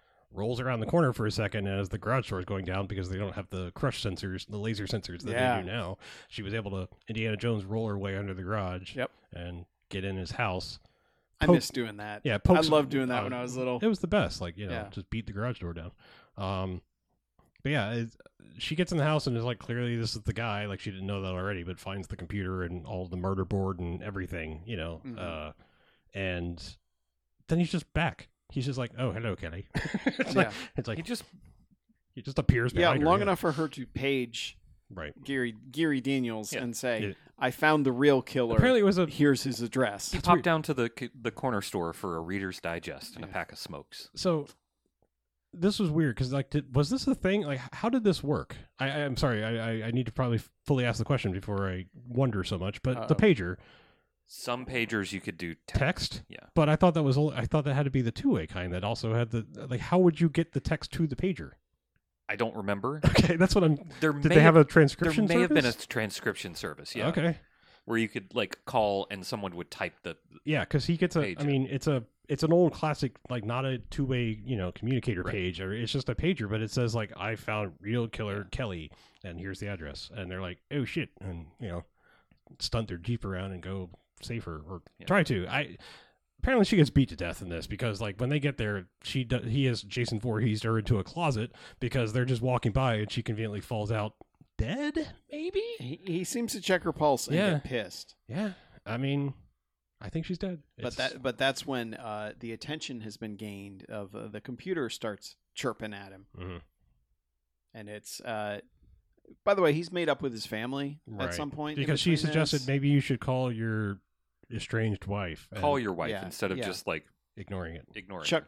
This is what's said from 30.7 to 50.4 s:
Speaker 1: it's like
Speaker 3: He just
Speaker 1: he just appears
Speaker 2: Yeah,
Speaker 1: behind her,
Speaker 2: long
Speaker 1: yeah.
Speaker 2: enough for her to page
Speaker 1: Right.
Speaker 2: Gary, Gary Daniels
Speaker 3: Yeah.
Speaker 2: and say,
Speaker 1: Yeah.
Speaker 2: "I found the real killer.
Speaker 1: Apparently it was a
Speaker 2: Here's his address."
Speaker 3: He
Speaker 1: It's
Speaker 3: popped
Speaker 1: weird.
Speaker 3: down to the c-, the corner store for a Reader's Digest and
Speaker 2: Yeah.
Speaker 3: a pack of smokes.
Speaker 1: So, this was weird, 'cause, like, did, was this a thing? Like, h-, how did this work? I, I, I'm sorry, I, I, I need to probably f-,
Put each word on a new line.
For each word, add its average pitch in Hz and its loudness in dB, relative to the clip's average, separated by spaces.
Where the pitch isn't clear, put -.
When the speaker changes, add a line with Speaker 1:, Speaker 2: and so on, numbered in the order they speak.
Speaker 1:
it's 123 -4
like 113 -2
Speaker 3:
He 170 -4
just 240 -8
Speaker 1:
he 131 -12
just 135 -6
appears 123 6
Speaker 2:
Yeah, 170 2
Speaker 1:
behind 147 6
her, 151 6
Speaker 2:
long 185 8
Speaker 1:
yeah. 208 2
Speaker 2:
enough 196 4
for 165 4
her 151 0
to 131 -10
page 135 -2
Speaker 1:
Right. 78 -8
Speaker 2:
Gary, 127 -2
Gary 147 2
Daniels 117 0
Speaker 3:
Yeah. 131 -2
Speaker 2:
and 120 -4
say, 120 0
Speaker 1:
Yeah. 101 -2
Speaker 2:
"I 131 2
found 151 6
the 131 6
real 131 6
killer. 117 2
Speaker 1:
Apparently 247 8
it 202 6
was 196 6
a 180 4
Speaker 2:
Here's 143 6
his 117 -2
address." 113 0
Speaker 3:
He 180 2
Speaker 1:
It's - -4
Speaker 3:
popped 175 8
Speaker 1:
weird. 131 2
Speaker 3:
down 160 2
to 151 -2
the 120 0
c-, 123 -8
the 117 -4
corner 113 -2
store 85 -2
for 87 -4
a 82 -2
Reader's 92 -4
Digest 82 -8
and 82 -12
Speaker 2:
Yeah. 98 -12
Speaker 3:
a - -16
pack 90 -6
of 80 -16
smokes. - -14
Speaker 1:
So, 160 0
this 185 0
was 185 4
weird, 151 2
'cause, 127 0
like, 139 -2
did, 143 -2
was 143 4
this 262 -2
a 262 4
thing? 196 2
Like, 143 -4
h-, 127 -12
how - 0
did 247 2
this 190 4
work? 139 -2
I, 131 0
I, 143 -2
I'm 131 -2
sorry, 110 2
I, 113 -2
I, - -6
I - -2
need 120 2
to 110 -6
probably 120 2
f-, - -8